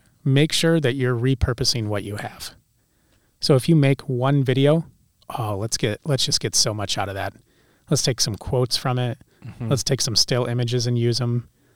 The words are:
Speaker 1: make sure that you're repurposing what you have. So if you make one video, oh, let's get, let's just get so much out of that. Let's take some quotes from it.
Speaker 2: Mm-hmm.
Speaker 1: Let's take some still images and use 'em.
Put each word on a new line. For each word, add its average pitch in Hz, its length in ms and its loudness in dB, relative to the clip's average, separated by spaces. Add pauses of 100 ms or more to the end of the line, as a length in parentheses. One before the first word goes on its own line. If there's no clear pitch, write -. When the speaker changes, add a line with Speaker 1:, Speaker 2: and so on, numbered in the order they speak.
(240)
Speaker 1:
make 143 300 4
sure 165 260 2
that 131 140 0
you're 127 220 -2
repurposing 120 720 0
what 101 160 -4
you 101 120 -8
have. - 360 -12 (880)
So 151 140 4
if 127 140 0
you 165 60 6
make 139 260 4
one 135 420 0
video, 135 420 2 (520)
oh, 107 200 -4
let's 107 200 -4
get, 104 260 -2
let's 143 220 -2
just - 140 -2
get - 160 -4
so - 180 2
much 104 240 -4
out 101 120 -2
of 98 60 -8
that. 95 180 -6 (560)
Let's 143 140 2
take 131 180 0
some 107 140 -2
quotes - 420 -2
from 123 220 -2
it. 120 180 -4 (280)
Speaker 2:
Mm-hmm. 117 240 -10
Speaker 1:
Let's - 140 0
take - 180 0
some 113 140 -2
still 123 300 2
images 120 420 -2
and 120 100 0
use 117 240 2
'em. 120 260 -2 (280)